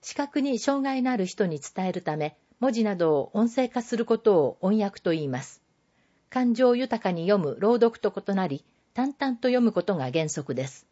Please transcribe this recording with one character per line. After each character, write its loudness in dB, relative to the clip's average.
視 -14
覚 -4
に 0
障 0
害 -2
の 0
あ -2
る 0
人 -2
に -4
伝 -6
え -2
る -6
た -4
め、 -4
文 0
字 0
な 0
ど 4
を -2
音 2
声 -2
化 -6
す -6
る -2
こ 2
と 4
を 0
音 2
訳 -4
と 0
言 0
い -4
ま -4
す。 -18
感 0
情 4
豊 -2
か 0
に -4
読 4
む -4
朗 4
読 2
と -2
異 -4
な 0
り、 -6
淡 -2
々 -2
と 0
読 2
む 4
こ 0
と -2
が -4
原 0
則 -6
で -4
す。 -18